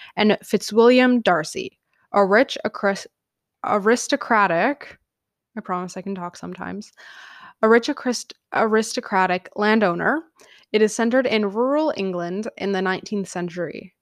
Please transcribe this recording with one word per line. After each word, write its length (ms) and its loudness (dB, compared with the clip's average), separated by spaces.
and 260 2
Fitzwilliam 800 4
Darcy, 560 -2
a 120 4
rich 420 2
acris-, 400 -4
aristocratic, 1300 0
I 40 -10
promise 360 -8
I 60 -10
can 120 -8
talk 220 -12
sometimes, 560 -12
a 60 4
rich 200 4
acris-, 440 -6
aristocratic 1040 0
landowner. 680 2
It 120 2
is 120 2
centered 320 2
in 240 0
rural 460 0
England 500 -4
in 140 -4
the 120 -2
nineteenth 460 -4
century. 720 -8